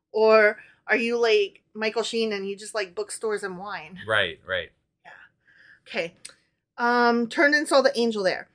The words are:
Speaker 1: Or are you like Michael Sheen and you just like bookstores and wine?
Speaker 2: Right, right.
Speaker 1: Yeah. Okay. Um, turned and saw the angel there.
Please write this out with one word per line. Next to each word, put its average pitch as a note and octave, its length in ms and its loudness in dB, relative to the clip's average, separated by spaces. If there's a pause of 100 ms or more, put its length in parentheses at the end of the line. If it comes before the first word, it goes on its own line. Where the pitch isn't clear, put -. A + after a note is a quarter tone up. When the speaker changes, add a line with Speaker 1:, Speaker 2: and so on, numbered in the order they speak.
(120)
Speaker 1:
Or A3 460 4 (280)
are G#3 100 0
you A#3 220 0
like G#3+ 440 2 (120)
Michael A3 280 -4
Sheen A3 300 -2
and G3 160 -6
you G3 80 -8
just G#3 180 -14
like F#3+ 200 -6
bookstores G#3 480 -6
and F#3 160 -10
wine? F3+ 480 -14
Speaker 2:
Right, G2+ 400 0
right. F2+ 240 -6 (340)
Speaker 1:
Yeah. - 60 -20 (760)
Okay. F3 280 -8 (640)
Um, A#3+ 520 2
turned D4 260 2
and D4 120 0
saw C#4 160 4
the C4+ 160 2
angel A3+ 240 0
there. F3 320 -2